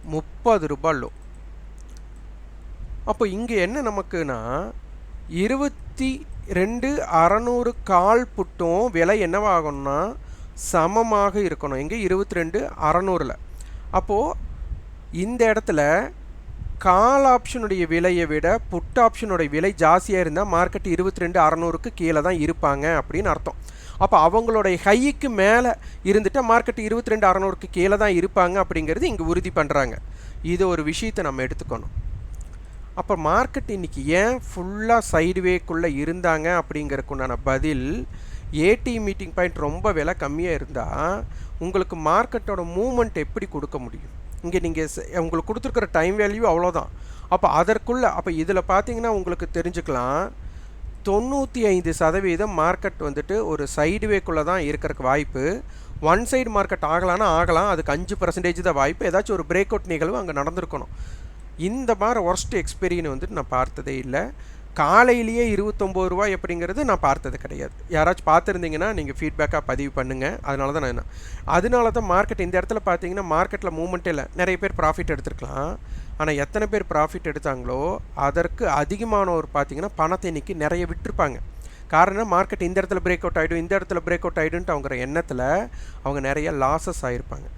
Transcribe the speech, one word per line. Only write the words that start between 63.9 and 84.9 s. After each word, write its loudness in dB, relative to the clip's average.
இல்ல. -4
காலையிலேயே 6
இருபத்தொன்பது 0
ரூபாய் 0
அப்படிங்கிறது -4
நான் 2
பார்த்தது 0
கிடையாது. -8
யாராச்சும் 2
பார்த்துருந்தீங்கன்னா 2
நீங்க -4
ஃபீட்பேக்கா 0
பதிவு -2
பண்ணுங்க. -2
அதனால -2
தான் -2
நான் -2
என்ன, -6
அதனால 4
தான் 0
மார்க்கெட் 2
இந்த -4
இடத்துல -2
பார்த்தீங்கன்னா -2
மார்க்கெட்ல 0
மூவ்மெண்ட்டே -2
இல்ல. -2
நிறைய 0
பேர் -2
ப்ராஃபிட் 0
எடுத்திருக்கலாம். -6
ஆனா 2
எத்தனை 0
பேர் 0
ப்ராஃபிட் 0
எடுத்தாங்களோ -4
அதற்கு 0
அதிகமானவர் 0
பார்த்தீங்கன்னா -2
பணத்தை 0
இன்னைக்கு -6
நிறைய 0
விட்டிருப்பாங்க. -2
காரணம் 4
மார்க்கெட் 0
இந்த 2
இடத்துல -2
பிரேக் -2
அவுட் 0
ஆயிடும், 0
இந்த -2
இடத்துல -2
பிரேக் 0
அவுட் 0
ஆயிடும்ட்டு -2
அவங்கிற -4